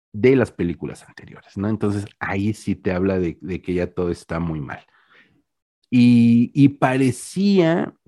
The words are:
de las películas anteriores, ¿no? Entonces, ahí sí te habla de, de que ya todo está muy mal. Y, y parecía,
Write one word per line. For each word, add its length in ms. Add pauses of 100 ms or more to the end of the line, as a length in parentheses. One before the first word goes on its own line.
(200)
de 140
las 160
películas 580
anteriores, 480
¿no? 120
Entonces, 360 (140)
ahí 340
sí 220
te 160
habla 280
de, 220
de 220
que 120
ya 120
todo 240
está 300
muy 200
mal. 240 (1080)
Y, 640
y 140
parecía, 1300 (140)